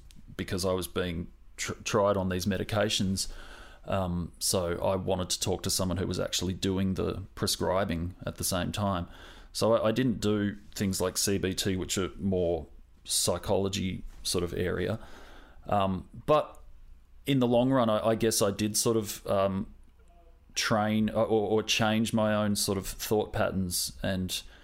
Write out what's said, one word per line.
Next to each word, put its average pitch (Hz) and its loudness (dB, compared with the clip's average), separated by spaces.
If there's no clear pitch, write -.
because 98 -4
I 92 2
was 92 -2
being 87 -2
tr-, - -6
tried 101 4
on 92 2
these 92 -2
medications. 98 0
Um, 87 -2
so 87 0
I 95 2
wanted 92 -2
to - -2
talk 92 -2
to 98 -2
someone 92 0
who 92 -2
was 90 -2
actually 90 -2
doing 95 0
the 90 -2
prescribing 90 0
at - -6
the - -6
same 92 0
time. 98 -2
So 110 4
I, 110 4
I - 4
didn't 120 2
do 101 2
things 95 0
like 92 0
C 98 2
B 92 0
T, 95 0
which 85 -4
are 90 0
more 90 0
psychology 95 0
sort 87 0
of 85 -2
area. 90 0
Um, 95 2
but - 2
in 139 2
the 123 4
long 120 4
run, 127 4
I, 107 2
I 113 6
guess 110 4
I 101 4
did 104 0
sort 117 4
of, - -4
um, 98 2
train 107 2
or, 110 2
or 107 4
change 110 2
my 107 4
own 104 2
sort 101 0
of 92 -4
thought - 0
patterns, 95 -2
and 92 -2